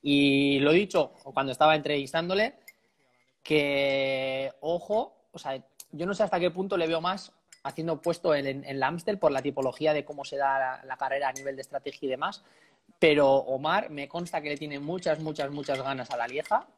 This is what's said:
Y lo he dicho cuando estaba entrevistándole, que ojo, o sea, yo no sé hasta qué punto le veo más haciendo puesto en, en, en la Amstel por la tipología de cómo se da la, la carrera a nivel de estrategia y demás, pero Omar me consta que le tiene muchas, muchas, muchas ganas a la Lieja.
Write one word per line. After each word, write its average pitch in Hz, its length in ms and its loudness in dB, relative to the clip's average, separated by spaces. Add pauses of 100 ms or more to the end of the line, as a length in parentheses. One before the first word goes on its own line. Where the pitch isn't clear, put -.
Y 143 600 4
lo 143 100 4
he 160 60 6
dicho 190 360 2 (100)
cuando 135 300 -4
estaba 156 240 6
entrevistándole, 165 760 -2 (880)
que 135 1160 0
ojo, 175 720 -4
o 170 60 -16
sea, 135 240 -8 (280)
yo 160 160 -6
no 196 80 -2
sé 185 80 0
hasta 185 180 2
qué 180 100 2
punto 190 280 -2
le 165 80 2
veo 160 160 0
más 185 320 -4 (280)
haciendo 156 380 -4
puesto 165 340 2
en, 139 120 0
en, 135 180 -4
en 139 160 -6
la 131 60 2
Amstel 175 320 -2
por 151 140 4
la 135 100 0
tipología 139 500 0
de 147 140 -2
cómo 143 180 -12
se 139 140 -8
da 135 200 2
la, 131 280 -2
la 131 100 -10
carrera 139 320 -2
a 131 60 -4
nivel 135 220 -8
de 135 60 -12
estrategia - 440 -8
y 131 40 0
demás, 147 320 -4 (560)
pero 147 360 6
Omar 143 560 0
me 143 160 -10
consta 170 340 -6
que 147 100 -8
le 147 60 -4
tiene 147 220 -8
muchas, 156 400 -2
muchas, 151 320 -4
muchas 139 320 -4
ganas 131 300 -4
a 127 40 -4
la 117 120 -2
Lieja. 156 500 -2